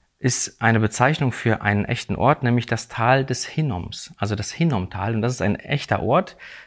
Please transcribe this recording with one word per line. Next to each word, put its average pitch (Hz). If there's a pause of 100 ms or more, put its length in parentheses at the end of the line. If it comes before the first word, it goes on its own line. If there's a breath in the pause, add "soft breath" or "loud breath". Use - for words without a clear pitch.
(220 soft breath)
ist -
eine 113
Bezeichnung 123
für -
einen 104
echten -
Ort, 135
nämlich 120
das -
Tal 131
des 135
Hinnoms, 98
also 104
das 101
Hinnomtal. 107
Und 107
das 123
ist -
ein 104
echter -
Ort 143 (300 loud breath)